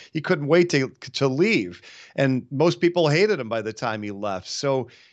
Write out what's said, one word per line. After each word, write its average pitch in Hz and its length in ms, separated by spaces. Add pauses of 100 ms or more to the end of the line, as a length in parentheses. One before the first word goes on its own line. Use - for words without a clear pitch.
(120)
He 156 100
couldn't 151 260
wait 175 240
to, 135 180
to - 380
leave. 135 540 (340)
And 131 360
most 151 280
people 175 300
hated 180 300
him 117 100
by 113 120
the 107 120
time 110 280
he 104 100
left. 98 360
So, 135 400 (260)